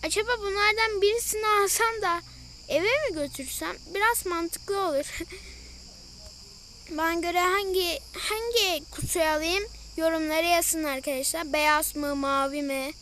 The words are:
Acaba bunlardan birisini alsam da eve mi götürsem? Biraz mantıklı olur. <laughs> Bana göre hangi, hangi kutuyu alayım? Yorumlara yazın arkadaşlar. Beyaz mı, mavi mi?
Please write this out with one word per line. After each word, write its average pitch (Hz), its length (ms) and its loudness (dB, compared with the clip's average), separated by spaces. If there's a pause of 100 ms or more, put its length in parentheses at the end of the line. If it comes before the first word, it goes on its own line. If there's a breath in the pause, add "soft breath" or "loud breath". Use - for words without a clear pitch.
Acaba 415 320 0
bunlardan 415 640 2
birisini 427 440 2
alsam 427 560 4
da 339 180 0 (480 loud breath)
eve 480 400 2
mi 381 60 -2
götürsem? 294 600 -6 (180)
Biraz 440 320 2
mantıklı 349 540 -2
olur. 294 380 -2 (920 loud breath)
<laughs> - 800 -20
Bana 330 240 0
göre 339 260 2
hangi, 370 580 2 (140)
hangi 427 760 0
kutuyu - 340 0
alayım? 320 400 2 (320 loud breath)
Yorumlara 320 500 2
yazın 339 380 2
arkadaşlar. 277 680 -2
Beyaz 302 440 4
mı, 285 200 -2
mavi 277 460 0
mi? 277 400 -4